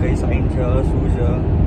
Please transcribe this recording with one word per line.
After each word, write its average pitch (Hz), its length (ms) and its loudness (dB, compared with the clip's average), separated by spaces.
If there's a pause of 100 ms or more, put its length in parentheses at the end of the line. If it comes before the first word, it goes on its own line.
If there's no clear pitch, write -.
કઈ - 120 0
સાઇન - 340 0
છે, - 340 0
શું - 280 0
છે - 560 0